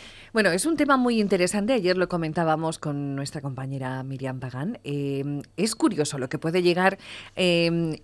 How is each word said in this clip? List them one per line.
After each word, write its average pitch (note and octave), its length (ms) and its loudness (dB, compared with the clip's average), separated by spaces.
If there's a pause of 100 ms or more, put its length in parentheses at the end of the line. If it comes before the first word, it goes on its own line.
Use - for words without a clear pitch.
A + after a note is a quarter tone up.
(320)
Bueno, G#3 180 4
es F#3 160 0
un D#4+ 100 2
tema C#4+ 200 4
muy B3 240 2
interesante. G3+ 540 2
Ayer F#3 220 2
lo F3+ 120 2
comentábamos D#3+ 680 0
con C#3+ 360 -4
nuestra C#3 280 -6
compañera C3 600 -6
Miriam C3 380 -6
Pagán. C3 420 -6
Eh, C#3+ 600 -4 (140)
es A3 200 0
curioso D3 420 0
lo C3 100 -4
que D#3 100 -6
puede E3+ 240 0
llegar, F3+ 360 4 (380)
eh, E3+ 680 2